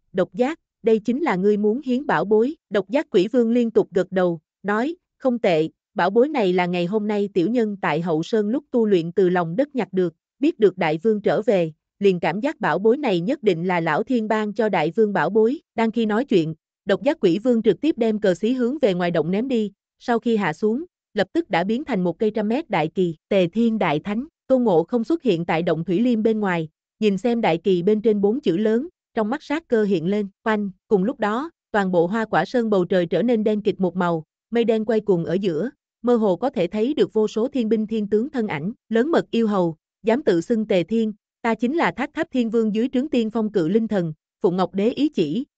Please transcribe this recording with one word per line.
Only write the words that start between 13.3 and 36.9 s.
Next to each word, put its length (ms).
định 240
là 140
lão 220
thiên 260
ban 240
cho 160
đại 220
vương 220
bảo 180
bối." 280
Đang 160
khi 160
nói 180
chuyện, 300
độc 180
giác 180
quỷ 180
vương 240
trực 180
tiếp 180
đem 220
cờ 140
xí 180
hướng 260
về 160
ngoài 160
động 200
ném 180
đi, 240
sau 200
khi 180
hạ 160
xuống, 320
lập 180
tức 180
đã 140
biến 200
thành 200
một 140
cây 120
trăm 180
mét 220
đại 180
kỳ. 260
"Tề 180
Thiên 320
Đại 220
Thánh." 260
Tôn 160
Ngộ 220
Không 200
xuất 180
hiện 220
tại 180
động 220
Thủy 160
Liêm 220
bên 180
ngoài, 280
nhìn 180
xem 220
đại 180
kỳ 240
bên 200
trên 180
bốn 200
chữ 160
lớn, 320
trong 160
mắt 120
sát 260
cơ 140
hiện 240
lên, 220
oanh, 260
cùng 160
lúc 160
đó, 300
toàn 200
bộ 140
Hoa 180
Quả 200
Sơn 260
bầu 140
trời 220
trở 160
nên 220
đen 180
kịt 180
một 160
màu, 280
mây 140
đen 200
quay 160
cuồng 240
ở 100
giữa, 360
mơ 140
hồ 200
có 140
thể 160
thấy 280